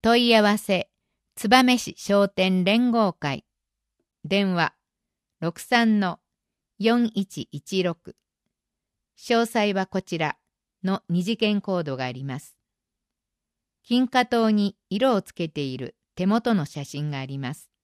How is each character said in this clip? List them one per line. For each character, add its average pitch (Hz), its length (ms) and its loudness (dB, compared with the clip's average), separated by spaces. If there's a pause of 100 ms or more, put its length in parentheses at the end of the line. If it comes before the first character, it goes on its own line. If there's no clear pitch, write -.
問 240 240 4
い 233 80 4
合 214 80 6
わ 208 160 2
せ、 - 320 -2 (460)
燕 247 420 4
市 - 180 -8
商 202 300 2
店 185 380 0
連 233 260 2
合 214 220 2
会。 - 320 -6 (800)
電 185 320 0
話、 165 180 0 (640)
六 165 220 -6
三 226 400 2
の 180 180 -4 (640)
四 233 340 2
一 190 380 -6
一 180 320 -4
六。 - 320 -8 (1000)
詳 233 300 0
細 208 260 0
は 190 140 -2
こ 185 160 -4
ち 170 160 -8
ら 156 180 -4 (480)
の 190 240 -2
二 175 160 0
次 220 120 -2
元 208 240 0
コ 185 180 -4
ー 170 40 -4
ド 139 140 -6
が 127 80 -6
あ 127 80 -6
り 131 120 -12
ま 135 140 -8
す。 - 180 -18 (1300)
金 247 240 0
華 247 200 2
島 226 240 2
に 208 260 0 (140)
色 240 240 2
を 190 80 0
つ - 120 -20
け 165 140 -6
て 151 120 -8
い 131 160 -6
る 123 200 -12 (180)
手 180 120 -4
元 226 280 2
の 156 120 0
写 143 180 -12
真 147 260 -8
が 139 80 -8
あ 131 80 -8
り 139 120 -10
ま 139 160 -8
す。 - 160 -20 (140)